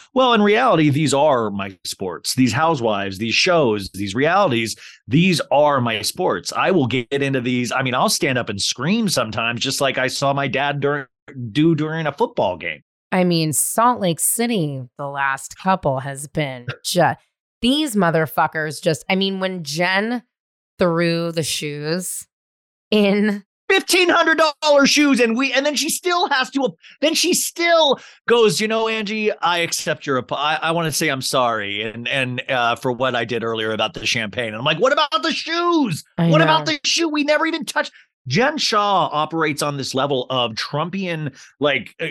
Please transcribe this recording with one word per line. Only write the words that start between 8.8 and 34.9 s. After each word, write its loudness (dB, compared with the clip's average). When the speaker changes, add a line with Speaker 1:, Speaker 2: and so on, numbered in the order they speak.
Speaker 1:
sometimes, -2
just -4
like 0
I 0
saw 0
my -2
dad -2
during, -2
do 4
during -2
a -4
football -2
game. -8
Speaker 2:
I 2
mean, 2
Salt 0
Lake 0
City, -2
the -8
last -4
couple 0
has -10
been -6
ju-, 2
these 0
motherfuckers 0
just, -2
I 2
mean, 2
when -4
Jen 0
threw 2
the -2
shoes -6
in 2
Speaker 1:
Fifteen 2
hundred 4
dollar 6
shoes, 4
and 2
we, -2
and 0
then 0
she -2
still 0
has 0
to, -2
then 2
she 0
still 2
goes, 4
"You -2
know, 0
Angie, -2
I 0
accept -4
your 0
apo-, -6
I, 0
I -2
wanna -2
say 0
I'm -2
sorry 0
and, -8
and, -4
uh, 0
for -4
what 0
I 0
did -4
earlier -4
about -2
the -8
champagne." -4
And -10
I'm -8
like, 0
"What 2